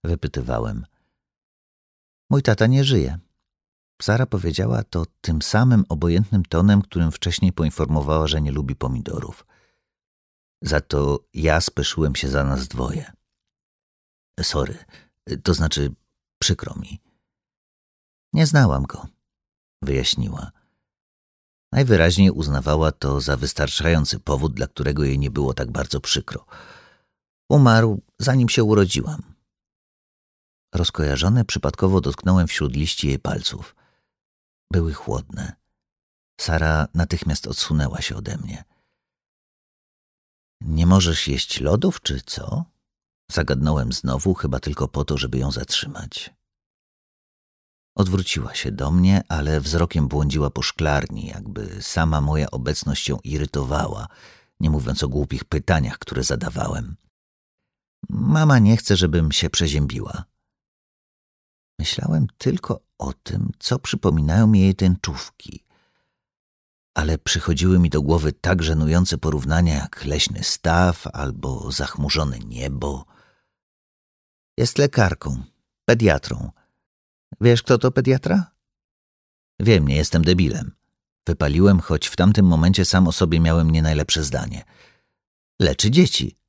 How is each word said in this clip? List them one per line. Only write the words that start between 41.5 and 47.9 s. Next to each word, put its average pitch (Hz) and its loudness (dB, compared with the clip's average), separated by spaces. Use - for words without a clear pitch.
lodów, 107 0
czy 69 -6
co?”, - -6
zagadnąłem 69 0
znowu, 69 -2
chyba 65 -4
tylko 69 -4
po 71 -4
to, 71 -2
żeby 64 -4
ją 67 -2
zatrzymać. - -8